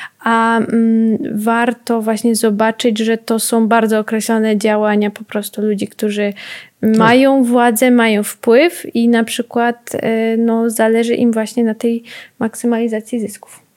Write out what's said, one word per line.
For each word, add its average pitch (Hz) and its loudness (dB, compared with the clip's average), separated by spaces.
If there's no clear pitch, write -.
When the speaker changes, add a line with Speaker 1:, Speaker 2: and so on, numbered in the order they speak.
Speaker 1:
a, 226 0
mm, 226 2
warto 233 -2
właśnie 220 0
zobaczyć, 220 0
że 226 0
to 226 -4
są 226 0
bardzo 220 2
określone 220 0
działania 208 0
po 208 -12
prostu 208 -8
ludzi, 208 -2
którzy 208 -4
Speaker 2:
Tak. 220 2
Speaker 1:
mają 262 4
władzę, 240 2
mają 226 4
wpływ 277 2
i 233 2
na 226 2
przykład, 240 -4
e, 226 -2
no, 226 0
zależy 226 0
im 233 2
właśnie 220 -2
na 220 -2
tej 233 -4
maksymalizacji 226 -4
zysków. - -12